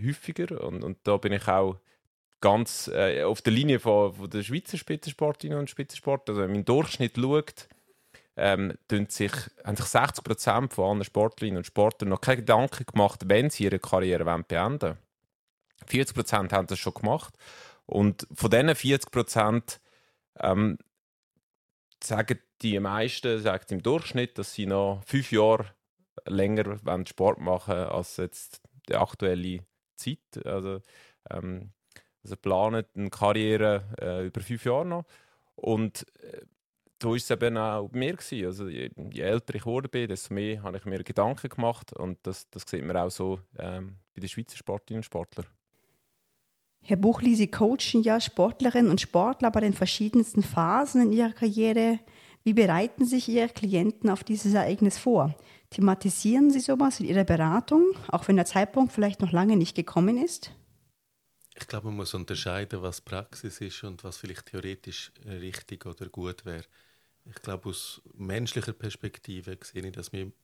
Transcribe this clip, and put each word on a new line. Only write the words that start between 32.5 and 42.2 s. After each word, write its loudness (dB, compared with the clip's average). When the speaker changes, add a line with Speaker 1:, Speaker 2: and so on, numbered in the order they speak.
Speaker 1:
eine -6
Karriere, 0
äh, -6
über -8
fünf -10
Jahre 0
noch. -8
Und, -2
äh, -16
so 0
ist -4
es -6
eben 0
auch -4
bei -8
mir -4
gewesen. -8
Also -8
je, -8
je -10
älter -2
ich -8
geworden -6
bin, -4
desto -8
mehr -4
habe -8
ich -12
mir -6
Gedanken -2
gemacht. -4
Und -8